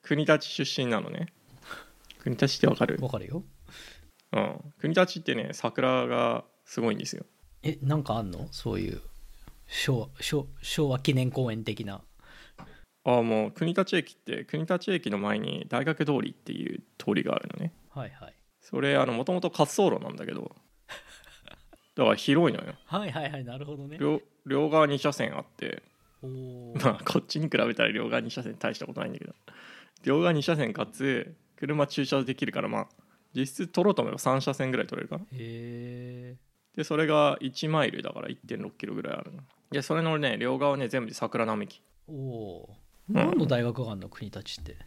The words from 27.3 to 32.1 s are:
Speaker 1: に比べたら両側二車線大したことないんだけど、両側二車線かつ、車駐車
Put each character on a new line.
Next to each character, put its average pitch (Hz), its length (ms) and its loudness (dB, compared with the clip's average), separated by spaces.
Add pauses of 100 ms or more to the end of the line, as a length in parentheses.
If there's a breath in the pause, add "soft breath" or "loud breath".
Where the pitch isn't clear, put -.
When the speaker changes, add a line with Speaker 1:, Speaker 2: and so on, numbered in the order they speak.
Speaker 1:
に 160 60 2
比 - 120 0
べ 117 180 4
た 117 80 4
ら 110 80 4
両 113 180 -2
側 120 120 2
二 117 80 -6
車 123 140 -8
線 110 120 -8
大 113 200 -2
し - 40 -12
た - 60 -8
こ - 80 -12
と 117 60 -8
な 110 80 -2
い - 20 -6
ん - 40 -8
だ - 60 -10
け - 60 -12
ど、 - 80 -14 (680 loud breath)
両 139 160 4
側 175 140 4
二 143 100 2
車 165 140 2
線 113 160 0
か - 120 -4
つ、 - 480 -2 (220)
車 143 320 0
駐 143 180 0
車 139 180 2